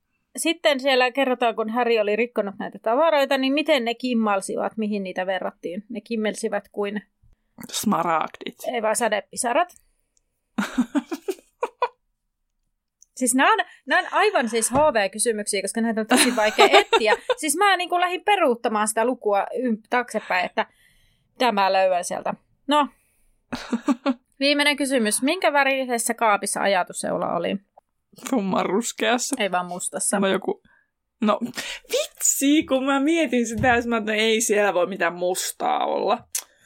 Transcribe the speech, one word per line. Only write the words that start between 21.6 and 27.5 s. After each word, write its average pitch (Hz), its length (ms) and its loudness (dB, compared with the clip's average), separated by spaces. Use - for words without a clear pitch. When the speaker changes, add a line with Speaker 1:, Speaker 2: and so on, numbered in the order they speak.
Speaker 1:
löydän 190 300 2
sieltä. - 300 -6
No, 285 200 2
<laughs> - 840 -4
Viimeinen 285 380 2
kysymys. 254 440 0
Minkä 320 320 0
värisessä 262 600 0
kaapissa 208 480 0
ajatusseula 180 720 -2
oli? 180 240 -2